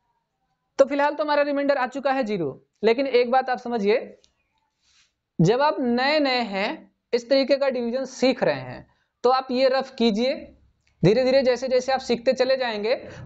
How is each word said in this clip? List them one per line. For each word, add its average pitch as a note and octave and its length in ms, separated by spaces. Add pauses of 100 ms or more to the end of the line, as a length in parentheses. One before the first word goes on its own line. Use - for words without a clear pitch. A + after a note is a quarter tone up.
(800)
तो C4+ 60
फिलहाल C#4+ 280
तो D#4 100
हमारा D4 200
रिमाइंडर C#4+ 340
आ B3+ 100
चुका C4+ 240
है C4+ 120
ज़ीरो। G3 260 (340)
लेकिन A#3 240
एक B3 240
बात B3+ 180
आप B3 80
समझिए, A3+ 600 (1200)
जब G#3 220
आप D4+ 180
नए C4 400
नए B3+ 240
हैं, G#3 480 (220)
इस A#3 160
तरीके C4+ 260
का C#4 140
डिवीजन B3 360
सीख C4 380
रहे C#3+ 180
हैं, B2+ 240 (380)
तो A#3+ 60
आप C4 220
ये B3+ 180
रफ C4+ 280
कीजिए। A#3 380 (680)
धीरे A3 200
धीरे C4 200
जैसे B3 240
जैसे B3+ 240
आप C4 100
सीखते A#3+ 320
चले B3+ 240
जाएंगे A3+ 380 (300)